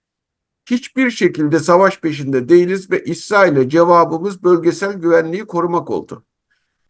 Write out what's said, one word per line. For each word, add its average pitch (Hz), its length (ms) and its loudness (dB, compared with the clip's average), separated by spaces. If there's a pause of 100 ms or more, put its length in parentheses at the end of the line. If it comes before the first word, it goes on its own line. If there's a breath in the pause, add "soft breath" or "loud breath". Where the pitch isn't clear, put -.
(720)
"Hiçbir 247 400 -2
şekilde 165 480 0
savaş 180 420 2
peşinde 135 480 -4
değiliz 180 420 2
ve - 140 -2
İsrail'e 170 640 0
cevabımız 170 760 2
bölgesel 175 500 0
güvenliği 170 540 0
korumak 170 440 -4
oldu. - 340 -10 (640)